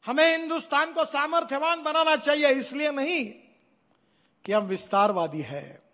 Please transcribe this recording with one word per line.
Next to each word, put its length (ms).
हमें 220
हिंदुस्तान 640
को 120
सामर्थ्यवान 760
बनाना 340
चाहिए, 340
इसलिए 420
नहीं 320
कि 80
हम 120
विस्तारवादी 760
हैं। 360